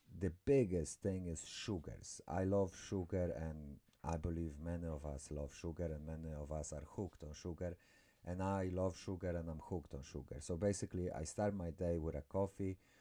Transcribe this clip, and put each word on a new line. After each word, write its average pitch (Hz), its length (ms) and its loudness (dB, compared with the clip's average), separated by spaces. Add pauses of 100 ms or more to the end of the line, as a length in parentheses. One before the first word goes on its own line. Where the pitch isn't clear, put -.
(200)
the 92 100 4 (140)
biggest 92 560 6
thing 92 260 0
is 82 200 -4
sugars. - 800 -4
I 92 160 2
love 95 320 6 (120)
sugar, 90 460 2
and 76 440 -4 (260)
I 82 140 0
believe 82 440 0
many 85 240 -2
of 76 200 -2
us 71 240 -4
love 73 240 -2
sugar, 85 320 -2
and 78 200 -2
many 80 280 -4
of 73 180 -4
us 76 200 -2
are 76 120 -6 (100)
hooked 92 300 -4
on 76 80 -8
sugar. 87 440 -4 (500)
And 90 160 0
I 95 280 4
love 92 280 2
sugar, 92 320 -2
and 85 180 0
I'm 80 120 -4
hooked - 340 -4
on 67 80 -6
sugar. 67 380 -6
So 87 160 -2
basically, 92 540 2
I - 140 -4
start 104 300 2
my 85 160 -2
day 85 280 2
with 78 160 0
a 71 80 -2
coffee 95 540 0 (240)